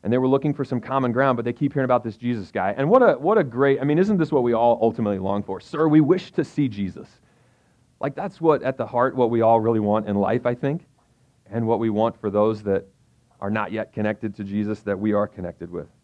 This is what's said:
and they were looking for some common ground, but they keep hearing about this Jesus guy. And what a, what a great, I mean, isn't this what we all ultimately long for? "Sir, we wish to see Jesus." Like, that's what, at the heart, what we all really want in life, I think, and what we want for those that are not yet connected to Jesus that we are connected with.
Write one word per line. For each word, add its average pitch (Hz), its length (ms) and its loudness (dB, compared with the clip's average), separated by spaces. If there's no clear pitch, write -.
and 107 80 -2
they 123 60 2
were 131 100 0
looking 135 260 0
for 139 120 -6
some 123 160 -6
common 131 320 -2
ground, 131 240 2
but 117 80 -6
they 120 80 -4
keep 143 180 -2
hearing 135 140 -2
about 123 180 0
this 110 140 -8
Jesus 120 340 -6
guy. 98 240 -2
And 139 140 -2
what 254 120 6
a, 202 120 6
what 160 240 0
a 185 60 2
great, 135 360 2
I 139 60 -4
mean, 147 140 2
isn't 196 180 2
this 156 160 0
what 131 100 2
we 120 100 2
all 117 280 4
ultimately 110 380 0
long 98 240 -2
for? 95 180 -10
"Sir, 160 260 -2
we 156 140 6
wish 175 320 0
to 160 100 -2
see 143 240 -2
Jesus." 101 400 -8
Like, 143 140 -4
that's 185 260 -10
what, 160 220 4
at 131 160 -4
the 117 80 -4
heart, 123 300 0
what 120 160 2
we 117 100 2
all 113 180 6
really 110 200 2
want 107 280 0
in 101 100 -2
life, 101 280 0
I 120 80 0
think, 139 320 -4
and 113 160 -4
what 110 140 0
we 113 100 0
want 110 300 0
for 107 100 -4
those 104 340 0
that 98 220 -2
are 98 80 -6
not 104 220 -4
yet 107 200 -6
connected 107 440 -6
to 107 80 -12
Jesus 101 380 -6
that 98 180 -4
we 107 140 0
are 104 120 0
connected 87 460 -12
with. 87 160 -10